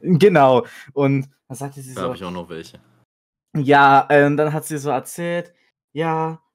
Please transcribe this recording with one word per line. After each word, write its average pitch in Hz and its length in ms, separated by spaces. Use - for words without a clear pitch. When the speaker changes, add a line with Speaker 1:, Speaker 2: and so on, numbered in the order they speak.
Speaker 1:
Genau. 139 640
Und 139 360
dann 127 100
sagte 139 240
sie 131 120
Speaker 2:
Da 104 80
Speaker 1:
so 87 80
Speaker 2:
hab 82 60
ich 92 80
auch 90 80
noch 87 180
welche. 80 300
Speaker 1:
Ja, 139 540
äh, 143 160
und 143 120
dann 151 140
hat 156 140
sie 156 120
so 139 120
erzählt, 170 640
„Ja, 160 480